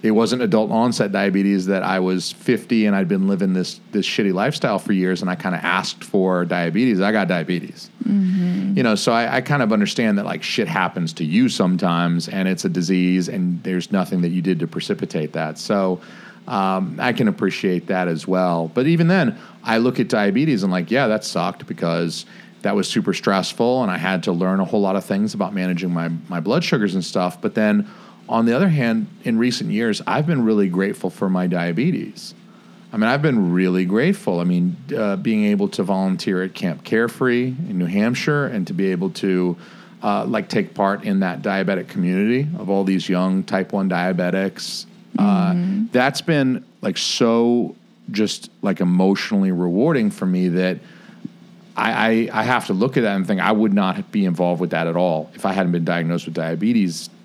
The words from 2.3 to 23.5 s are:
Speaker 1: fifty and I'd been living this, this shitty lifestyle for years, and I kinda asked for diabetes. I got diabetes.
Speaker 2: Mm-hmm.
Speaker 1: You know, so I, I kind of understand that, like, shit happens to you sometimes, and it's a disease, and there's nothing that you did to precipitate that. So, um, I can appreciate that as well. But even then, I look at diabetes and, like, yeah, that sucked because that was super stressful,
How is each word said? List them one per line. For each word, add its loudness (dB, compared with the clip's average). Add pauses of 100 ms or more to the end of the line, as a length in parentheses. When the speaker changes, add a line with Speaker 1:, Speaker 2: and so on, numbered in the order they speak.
Speaker 1:
fifty 0
and 4
I'd 0
been 2
living 0
this, -2 (120)
this 0
shitty 0
lifestyle 0
for -2
years, 0
and -4
I -2
kinda -4
asked -2
for 0
diabetes. 0
I 2
got 0
diabetes. -4 (180)
Speaker 2:
Mm-hmm. 0
Speaker 1:
You 2
know, 4
so 0
I, 0
I 2
kind 0
of 2
understand 2
that, -4
like, -6
shit -2
happens -2
to -6
you 2
sometimes, 0
and -2
it's -2
a 0
disease, 0
and -2
there's -4
nothing 0
that 0
you -2
did 2
to -2
precipitate -6
that. -6
So, 0 (480)
um, -2
I 0
can 2
appreciate 0
that 0
as -4
well. 0
But 2
even 4
then, 2 (260)
I 2
look 2
at 2
diabetes 2
and, 2
like, 0
yeah, 2
that 0
sucked -4
because -2 (360)
that 0
was 0
super 0
stressful, 0